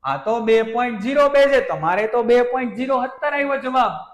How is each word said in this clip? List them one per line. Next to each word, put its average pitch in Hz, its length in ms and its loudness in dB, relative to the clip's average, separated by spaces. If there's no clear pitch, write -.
આ 135 200 -4
તો 220 100 0
બે 226 80 6
પોઇન્ટ 240 300 -4
ઝીરો 277 200 2
બે 277 140 6
છે, 269 120 4
તમારે 165 420 -2
તો 240 100 0
બે 233 140 4
પોઇન્ટ 254 240 -4
ઝીરો 262 260 -2
સત્તર 262 320 -4
આવ્યો 277 300 -2
જવાબ. 254 320 0